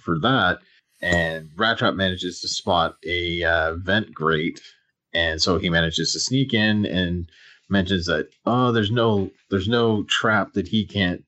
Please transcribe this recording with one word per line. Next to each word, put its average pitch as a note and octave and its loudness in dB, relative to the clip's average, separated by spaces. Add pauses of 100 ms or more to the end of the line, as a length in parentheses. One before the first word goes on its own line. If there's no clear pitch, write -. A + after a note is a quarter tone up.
for E2+ 0
that. F#2+ 2 (420)
And E2 0
Rat A2 0
Trap A2+ 0
manages F#2 -4
to G2 -8
spot E2+ 0 (100)
a, E2+ -2
uh, E2 0
vent F#2+ -2
grate. D#2+ -2 (540)
And E2 0
so E2+ 2
he F#2 -2
manages E2 0
to D#2+ -6
sneak C3 0
in G#2+ 2
and F2 -2 (400)
mentions F#2 0
that, D2+ -2 (160)
oh, B2 2
there's G#2+ 2
no, A2+ 2 (220)
there's F#2+ 0
no A2+ 2
trap G#2+ 0
that F#2 -2
he G#2+ 0
can't, F2+ -2